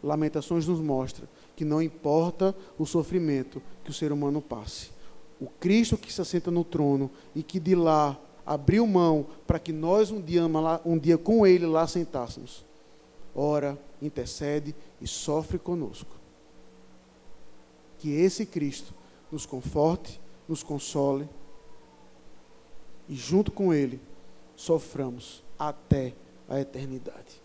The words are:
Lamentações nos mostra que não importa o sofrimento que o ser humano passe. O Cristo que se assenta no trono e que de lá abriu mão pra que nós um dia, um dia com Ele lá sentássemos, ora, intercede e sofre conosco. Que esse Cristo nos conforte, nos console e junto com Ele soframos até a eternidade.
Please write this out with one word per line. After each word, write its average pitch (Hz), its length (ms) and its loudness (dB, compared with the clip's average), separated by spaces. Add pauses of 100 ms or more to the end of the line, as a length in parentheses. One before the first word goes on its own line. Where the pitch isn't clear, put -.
Lamentações 156 640 0
nos 170 120 0
mostra 131 480 -2 (280)
que 165 100 -4
não 151 160 2
importa 165 720 2 (220)
o 156 80 0
sofrimento 147 760 0 (220)
que - 60 -10
o 151 40 -8
ser 147 180 -2
humano 143 300 0
passe. - 480 -10 (500)
O - 80 -10
Cristo 220 500 2
que - 160 -12
se - 80 -6
assenta 175 300 -2
no 170 120 2
trono 139 460 0 (240)
e 156 80 -4
que 180 180 -6
de 175 160 4
lá 156 440 4 (260)
abriu 151 400 4
mão 170 400 4 (220)
pra 160 100 0
que 160 160 -6
nós 180 380 2
um 214 100 -6
dia, 170 220 2 (420)
um 170 120 2
dia 160 200 6
com 208 300 6
Ele 180 180 8
lá 160 220 2
sentássemos, 127 760 -6 (680)
ora, 143 440 0 (240)
intercede 147 760 -4 (260)
e 123 60 -8
sofre 156 500 -4
conosco. 165 580 -6 (1800)
Que 151 140 -4
esse 185 340 2
Cristo - 480 0 (380)
nos 151 140 -8
conforte, 151 760 0 (260)
nos 160 140 -4
console 139 680 -2 (1800)
e 151 60 -8
junto 151 360 2
com 190 220 2
Ele 139 260 0 (560)
soframos 135 880 -4 (140)
até 143 560 0 (340)
a 135 120 -2
eternidade. 131 840 -10